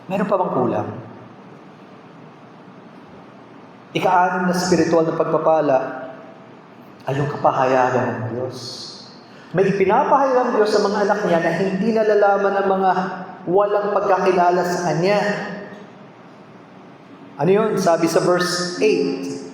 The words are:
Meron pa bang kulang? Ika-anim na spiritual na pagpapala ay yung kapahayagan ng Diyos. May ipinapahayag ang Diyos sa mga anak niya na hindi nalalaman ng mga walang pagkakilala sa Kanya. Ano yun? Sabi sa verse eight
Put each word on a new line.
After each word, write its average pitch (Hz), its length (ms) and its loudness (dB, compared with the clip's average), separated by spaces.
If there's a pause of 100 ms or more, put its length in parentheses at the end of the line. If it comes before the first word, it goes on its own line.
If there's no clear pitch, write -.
Meron 196 240 -4
pa 208 80 0
bang 180 160 -2
kulang? 110 360 -2 (3000)
Ika-anim 185 560 0
na 180 40 0
spiritual 165 520 2
na 160 80 -4
pagpapala 156 640 2 (1300)
ay 139 80 -4
yung 143 160 -4
kapahayagan 127 720 2
ng 117 200 -6 (120)
Diyos. 131 480 -10 (720)
May 190 160 2
ipinapahayag 262 640 2
ang 247 220 2
Diyos 214 100 4
sa 202 160 2
mga 202 240 0
anak 202 160 0
niya 170 160 2
na 165 140 0
hindi 190 400 -2
nalalaman 202 680 2
ng 196 60 -2
mga 190 240 2 (580)
walang 202 460 2
pagkakilala 185 680 2
sa - 140 -2 (120)
Kanya. 185 300 0 (2250)
Ano 160 120 2
yun? 214 180 2 (100)
Sabi 165 300 2
sa 180 100 2
verse 180 640 -2
eight - 680 -2